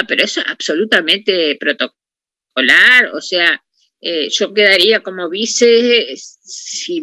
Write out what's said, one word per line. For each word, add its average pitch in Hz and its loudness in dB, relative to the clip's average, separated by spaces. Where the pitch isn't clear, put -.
pero - 0
eso - -6
es - -6
absolutamente 180 -2
protocolar, 156 0
o 151 -8
sea, 175 -2
eh, 160 -4
yo 196 -4
quedaría 208 4
como 185 -10
vice 233 2
si, - -12